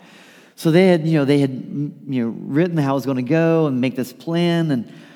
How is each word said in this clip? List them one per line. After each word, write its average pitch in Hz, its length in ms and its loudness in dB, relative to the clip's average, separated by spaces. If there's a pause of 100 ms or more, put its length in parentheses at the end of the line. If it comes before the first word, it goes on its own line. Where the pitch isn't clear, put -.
(540)
So - 160 0
they 185 180 6
had, 170 180 2
you 160 120 2
know, 139 60 2
they 143 140 4
had, 139 120 2
you 139 760 -6
know, 117 40 -2
written 143 480 -2
how 139 160 0
it - 20 0
was 123 120 -4
gonna 131 160 -2
go 160 440 2
and 131 140 -2
make 127 160 -2
this 123 160 -6
plan. 170 580 -2
And 120 220 -4 (240)